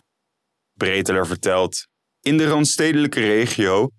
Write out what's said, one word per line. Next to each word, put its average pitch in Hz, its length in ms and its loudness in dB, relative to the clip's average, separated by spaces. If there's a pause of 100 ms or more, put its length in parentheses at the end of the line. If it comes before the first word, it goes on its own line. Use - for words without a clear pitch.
(800)
Breteler 95 480 0
vertelt: 92 600 -2 (340)
"In 147 160 0
de 156 120 2
randstedelijke 147 720 0
regio 107 800 0